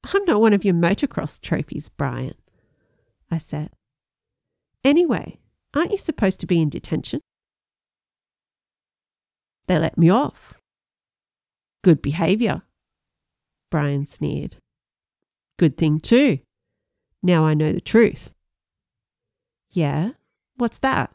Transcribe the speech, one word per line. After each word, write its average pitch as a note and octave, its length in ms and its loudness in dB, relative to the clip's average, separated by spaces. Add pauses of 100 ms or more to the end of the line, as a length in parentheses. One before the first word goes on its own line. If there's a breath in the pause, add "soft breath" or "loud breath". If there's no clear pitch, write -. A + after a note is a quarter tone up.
I'm G4+ 220 -2
not A3 160 4
one A3 120 6
of G3+ 120 0
your F#3+ 80 4
motocross E3+ 640 0
trophies, - 480 -6
Brian," B2+ 500 -8 (920)
I E3 80 -4
said. D3+ 380 -8 (1080)
"Anyway, D4 560 0 (340)
aren't D#4+ 180 -2
you G4 60 -4
supposed - 420 -2
to - 80 -8
be E3+ 140 0
in D3+ 80 0
detention?" - 520 -6 (2500)
"They F3+ 120 2
let - 180 -2
me E3 120 6
off." - 520 -2 (1200)
"Good D#3+ 200 4
behaviour," F3+ 600 -2 (1080)
Brian D3 340 -2
sneered. - 560 -8 (960)
"Good D#3 200 2
thing D#3 220 0
too. A#3 400 2 (840)
Now E3+ 220 4
I D#3 100 2
know D#3 180 0
the - 80 -4
truth." - 540 2 (1400)
"Yeah? D#3 400 -2 (460)
What's A#3+ 220 -4
that?" C4 360 -2